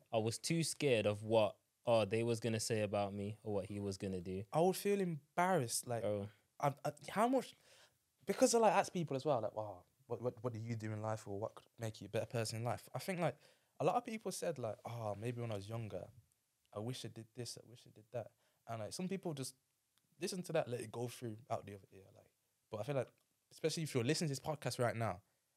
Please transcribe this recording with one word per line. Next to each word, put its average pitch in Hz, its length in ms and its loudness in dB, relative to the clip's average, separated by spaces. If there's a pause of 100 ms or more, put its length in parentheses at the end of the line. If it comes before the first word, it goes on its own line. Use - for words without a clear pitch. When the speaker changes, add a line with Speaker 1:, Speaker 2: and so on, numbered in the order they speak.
(120)
Speaker 1:
I 117 60 2
was 110 200 2
too 165 260 0
scared 123 420 4
of 104 180 2
what, 110 320 6 (300)
uh, 113 200 6
they 113 180 2
was 117 160 2
gonna 113 200 0
say 110 220 0
about 101 320 0
me 101 300 -4
or 107 100 -4
what 95 120 0
he 104 140 -6
was 98 180 -2
gonna 95 240 -2
do. 95 300 -4
Speaker 2:
I 151 80 2
would 180 160 4
feel 202 260 0
embarrassed, 175 840 0
like, 117 160 -2
Speaker 1:
Oh. 101 240 0 (320)
Speaker 2:
I, 139 140 2 (120)
I, 151 60 0 (180)
how 214 180 2
much, 262 280 0 (720)
because 208 300 6
I, 233 40 8
like, 214 140 8
ask 185 200 4
people 156 240 0
as 131 80 -4
well, 135 160 4
like, 107 140 -2
"Wow, 104 280 -6 (240)
what, 117 140 -4
what, 120 120 -2 (100)
what 123 100 -2
do 110 60 -4
you 117 160 -2
do 110 160 -2
in 107 100 -2
life, 110 260 0
or 98 120 -4
what 110 160 -4
could - 120 -18 (120)
make 110 220 -4
you 196 40 -8
a - 40 -14
better 110 160 0
person 113 340 -2
in 113 60 -4
life?" - 280 -2
I 135 60 -4
think, 180 200 -4
like, 160 160 2 (440)
a 135 60 0
lot 175 100 4
of 247 100 0
people 220 260 -6
said, 165 280 -4
like, 110 260 -4
"Oh, 113 340 -4
maybe 120 220 -4
when 117 100 -4
I 107 40 -2
was 98 120 -8
younger, 104 380 -6 (720)
I 104 40 -4
wish 123 260 -6
I 113 40 -10
did 110 160 -14 (100)
this, 120 220 -8
I - 120 -16
wish 117 160 -20
I - 80 -20
did 107 200 -20
that." 117 140 -4 (400)
And, 113 120 -6
like, 104 140 -6
some 185 160 -4
people 190 240 -4
just 135 220 -6 (640)
listen 185 220 -4
to 170 100 -6
that, 156 160 4
let 120 120 -4
it 110 100 -8
go 117 160 -4
through 113 300 -8 (120)
out 107 160 -2
the 101 100 -10
other 95 180 -20
ear, 95 120 -20 (100)
like. 98 160 -20 (400)
But 107 80 -6
I 107 40 -4
feel 143 120 -2
like, 123 140 -2 (420)
especially 160 320 -2
if 143 100 -4
you're 120 120 4
listening 156 240 2
to - 20 0
this 127 80 -4
podcast - 400 -4
right 113 160 2
now, 104 260 -2 (360)